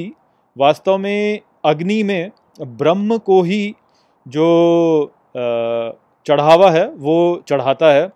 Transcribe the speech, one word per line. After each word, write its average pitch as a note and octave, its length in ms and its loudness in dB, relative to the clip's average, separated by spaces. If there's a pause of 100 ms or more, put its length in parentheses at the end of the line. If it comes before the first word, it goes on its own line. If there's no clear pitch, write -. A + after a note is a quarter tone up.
(580)
वास्तव D3+ 400 0
में G#3 420 -4 (260)
अग्नि F3 380 -2
में G3 280 -4 (300)
ब्रह्म E3 560 -2
को F#3+ 240 2
ही G3+ 320 -4 (520)
जो, E3 840 0 (240)
अ, A#2 640 -6 (280)
चढ़ावा D#3+ 460 4
है F3 180 0
वो E3+ 580 -2
चढ़ाता C#3 460 2
है D#3+ 220 0